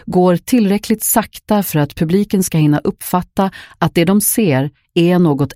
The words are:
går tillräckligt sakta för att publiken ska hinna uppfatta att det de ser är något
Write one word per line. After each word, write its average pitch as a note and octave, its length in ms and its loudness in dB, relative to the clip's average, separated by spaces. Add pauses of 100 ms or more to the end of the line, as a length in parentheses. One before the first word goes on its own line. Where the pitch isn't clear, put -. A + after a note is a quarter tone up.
går F3+ 320 2
tillräckligt G#3 680 -2
sakta - 600 -2
för - 160 -2
att D3 160 -2
publiken F#3 480 -2
ska - 140 -4
hinna D3+ 220 2
uppfatta - 720 -4 (260)
att - 180 -2
det E3+ 100 2
de G3 160 2
ser D3 500 0 (220)
är F3+ 260 2
något C#3+ 360 0